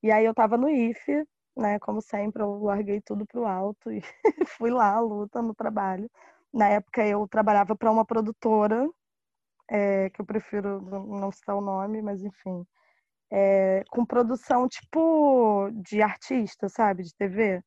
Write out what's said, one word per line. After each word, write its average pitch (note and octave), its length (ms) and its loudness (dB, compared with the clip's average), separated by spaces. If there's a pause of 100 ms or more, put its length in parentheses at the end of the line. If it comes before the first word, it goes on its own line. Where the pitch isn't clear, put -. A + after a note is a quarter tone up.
E G#3+ 80 4
aí A3 140 6
eu A3+ 80 2
tava A3+ 240 2
no C4+ 120 2
ife, C#4+ 540 0 (320)
né? G#3 240 -2
Como G#3+ 220 -6
sempre, G#3 400 -6
eu G3+ 220 -4
larguei G3+ 380 -2
tudo G#3 240 -8
pro A#3+ 200 -6
alto G3+ 460 -6
e G#3 100 -8 (220)
<laughs> - 340 0
fui A#3 140 -2
lá, G#3+ 240 4
à A3+ 40 2
luta, G#3 420 -4
no A3+ 120 -4
trabalho. G#3 560 -4 (440)
Na G#3 160 4
época G#3 360 0
eu G#3 220 0
trabalhava G#3 480 2
pra A3 160 2
uma A3 140 4
produtora, A3 840 0 (800)
é, G3 400 0
que - 120 -12
eu F#3+ 40 -6
prefiro G3+ 560 -6
n-, G3 380 -10
não G3 120 -4
citar - 240 -8
o G3+ 60 -2
nome, G3+ 400 -4
mas G3+ 220 -8
enfim. F#3 420 -10 (680)
É, G3 600 2
com A#3+ 140 0
produção, B3 640 0
tipo, C4 1040 2
de G#3 280 -2
artista, G#3+ 680 -2
sabe? G3 340 0
De E3 120 -14
T G3+ 120 -4
V. F#3+ 400 0